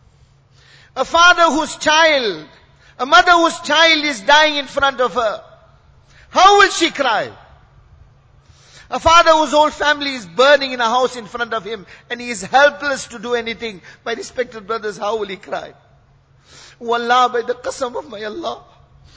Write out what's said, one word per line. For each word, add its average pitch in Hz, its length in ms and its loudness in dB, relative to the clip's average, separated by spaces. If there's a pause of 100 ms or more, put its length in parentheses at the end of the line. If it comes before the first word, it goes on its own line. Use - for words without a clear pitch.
(960)
A 262 80 -2
father 339 500 4
whose 302 220 -4
child, 277 720 0 (500)
a 247 80 -6
mother 349 280 4
whose 330 280 2
child 311 440 2
is 269 160 -6
dying 294 340 2
in 285 100 -6
front 269 360 -2
of 240 120 -2
her, 208 300 -4 (880)
how 392 300 6
will 392 100 6
she 320 200 -2
cry? 214 420 -4 (1600)
A 247 100 -6
father 330 320 4
whose 311 200 2
whole 302 200 4
family 285 440 -4
is 233 100 -14
burning 262 460 2
in 254 80 -10
a 240 60 -2
house 247 320 -2
in 226 80 -14
front 233 280 -8
of 214 120 -6
him, 208 200 -12 (240)
and 240 120 -10
he 240 80 -12
is 202 140 -8
helpless 269 640 0
to 233 120 -16
do 240 140 -6
anything. 226 480 -8 (240)
My 233 80 -6
respected 233 540 -10
brothers, 214 300 -8
how 208 200 -6
will 208 100 -6
he 185 100 -12
cry? 165 360 -12 (1080)
Wallah, 240 540 0
by 240 80 -2
the 247 140 -6
qasam 254 420 -10
of 202 120 -14
my 208 140 -16
Allah, 233 400 -10 (540)